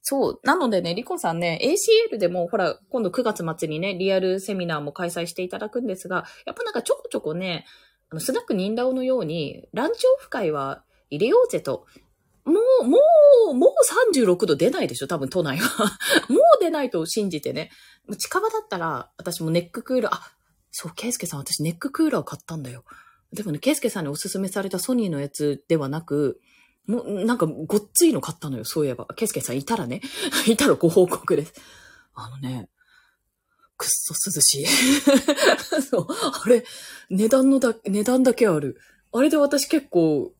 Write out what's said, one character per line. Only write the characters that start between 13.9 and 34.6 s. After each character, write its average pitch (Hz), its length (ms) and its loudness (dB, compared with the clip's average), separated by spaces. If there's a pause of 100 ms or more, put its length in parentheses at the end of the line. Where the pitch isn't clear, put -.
十 262 140 4
六 180 200 4
度 156 120 2
出 170 140 4
な 349 100 -2
い 165 80 -2
で 123 60 -8
し - 60 -8
ょ、 135 60 -8
多 175 100 -4
分 135 120 -4
都 180 120 -2
内 143 160 -2
は。 208 280 0 (220)
<laughs> - 200 -2
も 254 100 0
う 508 40 4 (180)
出 349 100 0
な 302 140 -2
い 247 60 -4
と 165 160 -4
信 202 240 -4
じ 156 120 -6
て 131 120 -6
ね。 156 180 -8 (460)
近 - 240 -4
場 440 80 0
だ 440 100 -4
っ 427 100 -14
た 190 80 -6
ら、 156 400 -6
私 175 240 -8
も 160 100 -2
ネ 170 100 2
ッ 170 100 -14
ク 233 120 -10
ク 254 120 -4
ー 247 60 2
ラ 214 80 -2
ー、 - 60 -2
あ、 - 180 -18 (360)
そ - 200 -12
う、 - 40 -14
ケ - 140 -10
イ 247 60 -4
ス - 40 -6
ケ 175 100 -8
さ 151 100 -8
ん、 - 20 -8
私 139 240 -6
ネ 160 60 0
ッ 165 80 -8
ク 277 140 -8
ク 320 160 0
ー - 20 0
ラ 233 100 -2
ー - 40 -6
買 - 140 -12
っ - 80 -20
た 165 120 -10
ん 147 60 -10
だ 123 80 -12
よ。 123 120 -18 (480)
で - 120 -10
も 175 100 -4
ね、 147 60 -6
ケ 269 120 0
イ 302 40 2
ス - 40 -8
ケ 233 100 -2
さ 196 120 -6
ん - 20 -6
に 143 60 -4
お 143 80 -8
す - 100 -8
す 185 100 -6
め 190 120 -4
さ 196 120 -4
れ 190 80 -6
た 185 100 -4
ソ 254 140 -4
ニ 233 140 0
ー - 20 -4
の 143 120 -4
や 139 80 -6
つ 147 400 -4
で 165 80 2
は 139 100 -2
な 151 140 -6
く、 143 400 -2 (460)
も 226 140 -2
う、 202 240 -4
な 240 100 0
ん - 20 -10
か、 170 80 0
ご 156 320 -4
っ 208 40 2 (120)
つ 349 120 4
い 311 80 4
の 156 60 -2
買 - 160 -8
っ - 20 -20
た 151 120 -10
の 131 80 -6
よ、 113 80 -10
そ - 160 -4
う 147 40 2
い 135 40 -2
え 123 60 -4
ば。 - 100 -12 (100)
ケ 226 100 -2
イ - 20 -2
ス - 40 -4
ケ 143 80 -4
さ 123 140 -6
ん 131 40 -4
い 139 60 -6
た - 140 -2
ら 120 100 -6
ね。 - 140 -8 (220)
<laughs> - 240 -2
い 220 100 4
た 285 100 2
ら 170 80 6
ご 170 140 2
報 175 180 6
告 - 280 -2
で 151 100 -2
す。 - 80 -20 (600)
あ - 160 -16
の 131 100 -16
ね、 127 300 -8 (1080)
く - 80 -8
っ - 40 -4
そ - 240 -2
涼 156 280 -4
し 139 220 2